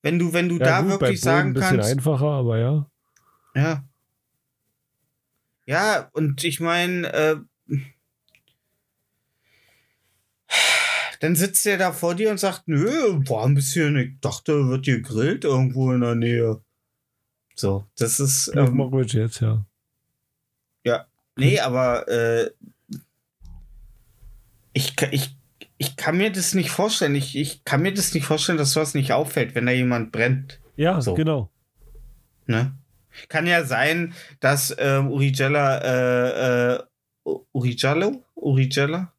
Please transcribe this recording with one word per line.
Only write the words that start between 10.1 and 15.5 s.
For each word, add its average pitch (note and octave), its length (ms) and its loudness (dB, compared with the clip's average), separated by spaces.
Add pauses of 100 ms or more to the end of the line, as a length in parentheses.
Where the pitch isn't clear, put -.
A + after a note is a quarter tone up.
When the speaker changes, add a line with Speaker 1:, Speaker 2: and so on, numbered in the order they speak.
Speaker 1:
dann D#3+ 160 2
sitzt F#3+ 280 2
der G3+ 140 2
da F3+ 140 0
vor E3+ 220 -2
dir G#3+ 160 0
und G3 80 -4
sagt, F#3+ 300 -4
„Nö, E3 220 2 (380)
war A2+ 180 -2
ein C#3+ 80 4
bisschen, D3 420 2
ich B2+ 240 -2
dachte, C#3 480 0
wird C3 160 -2
hier C3 120 2
gegrillt A#2+ 480 -2
irgendwo C3 480 2